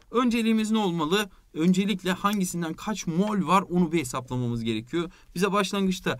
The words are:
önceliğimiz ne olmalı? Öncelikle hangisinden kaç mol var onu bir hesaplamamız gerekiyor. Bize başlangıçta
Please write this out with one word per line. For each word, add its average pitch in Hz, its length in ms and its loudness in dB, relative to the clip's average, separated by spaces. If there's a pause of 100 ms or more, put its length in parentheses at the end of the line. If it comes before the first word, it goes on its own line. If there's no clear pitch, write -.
(100)
önceliğimiz 226 600 2
ne 220 80 2
olmalı? 180 520 0 (240)
Öncelikle 185 580 2
hangisinden 180 640 -2
kaç - 320 -6
mol 185 400 0
var 185 240 4
onu 175 220 2
bir 170 80 2
hesaplamamız 123 640 -4
gerekiyor. 117 460 -4 (240)
Bize 185 180 0
başlangıçta 190 680 0